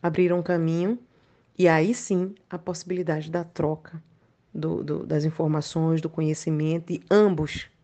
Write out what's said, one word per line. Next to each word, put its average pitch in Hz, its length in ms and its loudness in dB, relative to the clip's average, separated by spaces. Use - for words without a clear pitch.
abriram 175 400 2
caminho, 175 560 0
e 180 120 6
aí 165 260 4
sim 190 400 -2
a 180 80 -8
possibilidade 165 720 -4
da 175 140 -4
troca 156 580 -6
do, 160 300 -4
do, 147 240 -6
das 151 180 0
informações, 160 760 0
do 160 100 -6
conhecimento, 156 800 -2
e - 160 -4
ambos 185 600 2